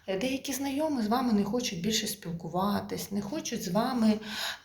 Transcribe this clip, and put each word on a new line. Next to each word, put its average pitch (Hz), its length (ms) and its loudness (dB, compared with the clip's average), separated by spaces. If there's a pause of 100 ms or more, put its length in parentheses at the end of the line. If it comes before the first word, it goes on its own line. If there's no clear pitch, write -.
е, 190 120 -2
деякі 262 340 -2
знайомі 277 500 0
з 208 40 2
вами 247 260 2
не 202 120 6
хочуть 220 360 -2
більше 214 260 0
спілкуватись, 180 1040 -2
не 202 80 -2
хочуть 240 420 -4
з 185 60 -4
вами, 220 520 4 (440)